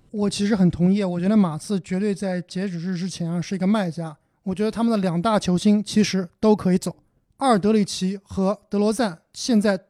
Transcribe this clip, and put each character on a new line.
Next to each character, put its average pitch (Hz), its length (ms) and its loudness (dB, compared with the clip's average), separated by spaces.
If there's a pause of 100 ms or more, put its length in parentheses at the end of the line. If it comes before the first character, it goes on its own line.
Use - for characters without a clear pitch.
(120)
我 208 180 -2
其 202 160 -2
实 208 80 2
很 185 160 4
同 175 220 2
意， 202 100 0
我 180 160 -4
觉 175 100 -2
得 220 80 4
马 180 220 2
刺 196 220 -4
绝 185 180 -4
对 208 160 -2
在 180 280 -6
截 185 260 -6
止 175 100 -8
日 180 180 -6
之 180 120 -6
前 165 220 -6
啊 175 100 -2
是 165 140 -6
一 185 40 -4
个 185 80 0
卖 196 240 0
家。 160 260 -10 (280)
我 190 100 -4
觉 208 100 -2
得 220 60 0
他 208 140 -4
们 233 60 2
的 220 80 2
两 175 220 0
大 214 180 2
球 180 200 0
星 208 240 4
其 214 220 2
实 185 240 -4 (120)
都 214 140 6
可 185 180 0
以 180 60 4
走， - 180 -8 (400)
阿 269 120 0
尔 226 100 6
德 196 140 2
里 214 120 4
奇 190 380 -4
和 196 360 -2 (100)
德 202 100 -2
罗 208 140 2
赞 202 280 -4 (120)
现 226 280 2
在 196 180 2 (120)